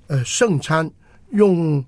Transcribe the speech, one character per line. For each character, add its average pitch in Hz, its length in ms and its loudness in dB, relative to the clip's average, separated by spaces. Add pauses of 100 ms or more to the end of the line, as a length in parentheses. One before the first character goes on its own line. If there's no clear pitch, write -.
呃， 135 180 -2
圣 196 340 0
餐 160 300 -2 (420)
用 170 560 2